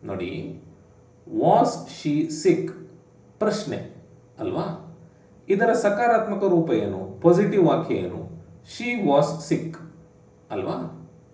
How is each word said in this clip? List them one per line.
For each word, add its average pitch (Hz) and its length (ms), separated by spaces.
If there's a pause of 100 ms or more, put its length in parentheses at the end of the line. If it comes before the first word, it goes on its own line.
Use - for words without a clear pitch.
ನೋಡಿ, 90 540 (680)
was 175 360
she - 520
sick 160 520 (720)
ಪ್ರಶ್ನೆ - 560 (440)
ಅಲ್ವಾ? - 580 (520)
ಇದರ 220 240
ಸಕಾರಾತ್ಮಕ 208 720
ರೂಪ 175 280
ಏನು? 98 500
ಪಾಸಿಟಿವ್ 180 460
ವಾಕ್ಯ 165 280
ಏನು? 87 340 (340)
She 233 440
was 147 460
sick - 240 (760)
ಅಲ್ವಾ? - 580 (240)